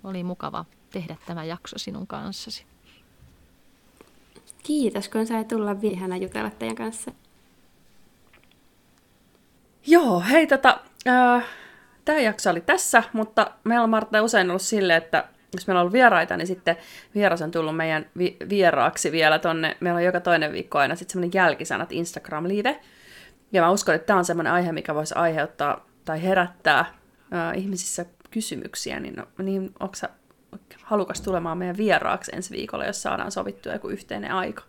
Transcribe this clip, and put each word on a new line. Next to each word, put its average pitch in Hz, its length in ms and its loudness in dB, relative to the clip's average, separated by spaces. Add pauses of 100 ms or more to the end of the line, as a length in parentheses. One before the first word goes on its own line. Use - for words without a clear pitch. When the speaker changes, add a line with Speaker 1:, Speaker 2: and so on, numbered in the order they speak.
Speaker 1:
Oli 190 200 -8
mukava 175 420 -8 (260)
tehdä 160 240 -10 (100)
tämä 170 180 -10
jakso 165 340 -12
sinun 196 300 -12
kanssasi. - 580 -12 (2000)
Speaker 2:
Kiitos, 254 460 -2
kun 226 180 -4
sai 226 180 -4
tulla, 214 360 -4
ihana 185 360 -4
jutella 214 320 -6
teidän 226 260 -8
kanssa. - 360 -10 (2750)
Speaker 3:
Joo, 285 320 6
hei, 277 280 6
tota, 269 320 4 (280)
äh, 247 360 6 (640)
tää 302 140 2
jakso 214 300 0
oli 170 120 0
tässä, - 420 4 (100)
mutta 220 380 0 (120)
meillä 233 200 4
on, 226 60 4
Martta, 214 340 2
usein 208 260 4
ollut 185 120 -2
silleen, 180 420 2
että - 240 0 (260)
jos 180 140 -8
meillä 185 120 4
on - 20 6
ollut 175 120 2
vieraita, 180 440 6
niin 170 100 -4
sitten 180 300 -2 (380)
vieras 180 260 2
on 160 100 -4
tullut 160 260 -2
meidän 160 280 -2 (120)
vi-, 180 200 -2 (120)
vieraaksi 156 640 2
vielä 156 280 4
tonne. 160 400 -2
Meillä 175 180 0
on 170 60 2
joka 180 160 2
toinen 160 320 2
viikko - 280 -4
aina 139 160 2
sit 180 140 -14
semmonen 175 240 -4
jälkisanat 160 580 0
Instagram-live. 185 880 -4 (720)
Ja 185 100 4
mä 165 100 6
uskon, 190 240 2
että 160 100 -4
tää 208 120 2
on 175 80 2
semmonen 170 280 0
aihe, 175 180 2
mikä 151 240 -6
voisi 156 220 -4
aiheuttaa 156 680 -2 (200)
tai 160 180 -6
herättää, 175 560 2
äh, - 800 -6
ihmisissä 190 480 -6 (260)
kysymyksiä, - 680 -8
niin, - 160 -12
no, - 100 -12 (180)
niin 190 360 -4
onks 190 200 -8
sä - 100 -8 (720)
halukas 190 380 -2
tulemaan 170 360 -4
meidän 180 200 -4
vieraaksi - 580 0
ensi - 160 -10
viikolla, - 340 -6
jos - 160 -6
saadaan - 300 -4
sovittua 196 420 -8
joku - 160 -8
yhteinen 202 420 -10
aika? - 380 -6